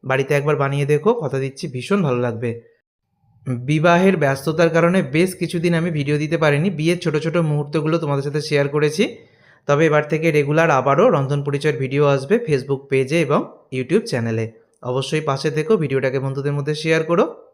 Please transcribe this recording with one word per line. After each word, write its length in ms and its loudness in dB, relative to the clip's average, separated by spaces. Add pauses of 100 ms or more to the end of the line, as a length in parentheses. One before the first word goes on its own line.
বাড়িতে 300 0
একবার 280 2
বানিয়ে 300 0
দেখো, 180 2 (120)
কথা 220 -4
দিচ্ছি 200 -10 (100)
ভীষণ 320 -2
ভালো 200 0
লাগবে। 240 -4 (1160)
বিবাহের 480 4
ব্যস্ততার 600 0
কারণে 220 4 (160)
বেশ 160 2 (100)
কিছুদিন 400 -2
আমি 180 -2
ভিডিও 240 0
দিতে 200 -2
পারিনি, 260 2 (100)
বিয়ের 260 0
ছোট 100 -2 (100)
ছোট 120 -2 (140)
মুহূর্তগুলো 480 -2
তোমাদের 280 -2
সাথে 220 -4
শেয়ার 260 2
করেছি। 300 2 (640)
তবে 200 4
এবার 240 4
থেকে 180 0
রেগুলার 480 2
আবারও 260 4 (100)
রন্ধন 320 0
পরিচয়ের 360 -2
ভিডিও 220 0 (100)
আসবে 200 0 (120)
Facebook 440 -2
পেজে 360 2
এবং 140 2 (360)
YouTube 340 0
চ্যানেলে। 360 -2 (360)
অবশ্যই 460 -4
পাশে 280 -2
থেকো, 200 -2
ভিডিওটাকে 480 -2
বন্ধুদের 320 -4
মধ্যে 180 -4
শেয়ার 360 0
করো। 140 2 (300)